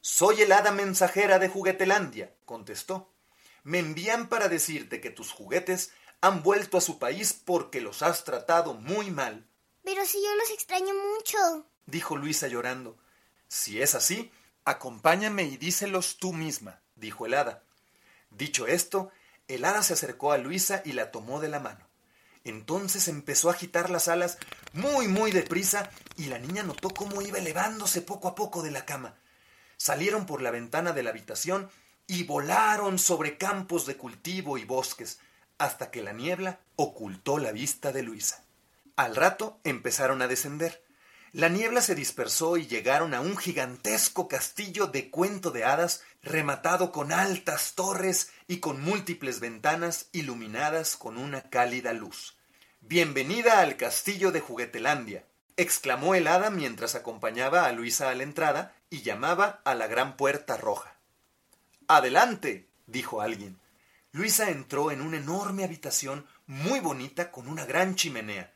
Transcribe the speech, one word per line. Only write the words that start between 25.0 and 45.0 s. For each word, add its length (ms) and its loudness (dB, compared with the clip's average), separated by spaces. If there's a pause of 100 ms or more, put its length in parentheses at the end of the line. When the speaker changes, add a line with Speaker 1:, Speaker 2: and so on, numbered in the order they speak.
Speaker 1:
muy 220 4
deprisa 600 0 (240)
y 120 -8
la 120 -6
niña 240 -4
notó 260 -4
cómo 320 -6
iba 160 -6
elevándose 640 -2
poco 280 -6
a 60 -10
poco 260 -4
de 100 -6
la 140 -8
cama. 320 -10 (580)
Salieron 500 0
por 160 -6
la 100 0
ventana 420 -2
de 100 -2
la 60 -2
habitación 600 -4 (380)
y 160 -2
volaron 720 2
sobre 400 2
campos 480 -2
de 120 -6
cultivo 600 -6
y 80 -8
bosques, 540 -4 (380)
hasta 340 -2
que 100 -8
la 120 -8
niebla 460 -4 (160)
ocultó 640 -2
la 120 -4
vista 400 -4
de 120 -4
Luisa. 400 -6 (520)
Al 200 0
rato 480 2
empezaron 580 0
a 60 2
descender. 560 -4 (480)
La 160 4
niebla 340 2
se 120 2
dispersó 640 0
y 80 0
llegaron 480 2
a 80 0
un 160 -2
gigantesco 880 0
castillo 600 -2
de 240 -4